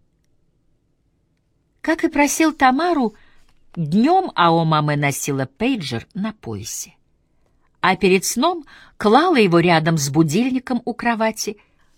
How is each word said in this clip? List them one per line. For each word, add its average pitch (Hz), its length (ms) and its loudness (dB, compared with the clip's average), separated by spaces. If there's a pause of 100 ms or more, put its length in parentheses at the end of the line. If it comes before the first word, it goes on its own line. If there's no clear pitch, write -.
(1800)
Как 320 240 -4
и 330 40 0
просил 294 440 0
Тамару, 277 640 0 (640)
Днём 240 560 2
АО 165 300 2
Маме 151 320 0
носила 139 500 -2
пейджер 165 640 -6
на 214 200 -8
поясе, - 640 -14 (840)
а 185 140 2
перед 185 300 2
сном 320 400 -2 (320)
клала 285 400 4
его 175 240 4
рядом 165 380 2
с 139 120 -6
будильником 226 720 -2
у 233 100 -8
кровати. 220 640 -4 (400)